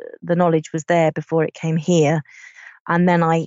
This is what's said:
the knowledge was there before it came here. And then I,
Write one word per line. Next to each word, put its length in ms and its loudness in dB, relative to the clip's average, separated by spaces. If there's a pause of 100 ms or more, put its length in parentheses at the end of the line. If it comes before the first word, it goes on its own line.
(200)
the 160 -2
knowledge 360 0
was 120 -6
there 280 2
before 320 -2
it 100 -6
came 220 -4
here. 460 2 (640)
And 200 2
then 140 2
I, 240 0